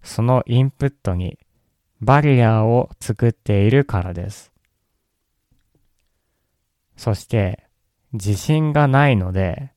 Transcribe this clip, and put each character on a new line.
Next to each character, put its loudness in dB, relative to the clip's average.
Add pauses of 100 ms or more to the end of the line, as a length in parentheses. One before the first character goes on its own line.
そ -6
の 0
イ 2
ン 0
プ -4
ッ -4
ト -2
に -8 (640)
バ 4
リ 4
ア 2
を 0 (100)
作 -2
っ 0
て 0
い 4
る 4
か -4
ら -8
で -10
す。 -20 (2500)
そ -4
し -8
て、 -4 (460)
自 -2
信 -2
が 2
な 2
い 2
の -2
で -4